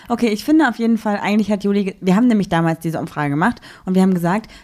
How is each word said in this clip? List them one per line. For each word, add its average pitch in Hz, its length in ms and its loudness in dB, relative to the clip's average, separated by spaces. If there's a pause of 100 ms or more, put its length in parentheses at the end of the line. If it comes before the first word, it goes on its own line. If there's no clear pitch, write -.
Okay, 233 200 -2
ich 208 180 -4
finde 311 240 4
auf 220 80 -6
jeden 226 200 0
Fall, 208 220 -2
eigentlich 208 320 0
hat 202 120 -4
Juli 202 220 0
ge-, 190 160 -8
wir 185 140 2
haben 247 120 4
nämlich 202 220 2
damals 165 300 0
diese 160 200 -6
Umfrage 147 320 -6
gemacht 185 280 0 (260)
und 185 100 -2
wir 185 60 4
haben 190 120 2
gesagt, 170 380 -2 (120)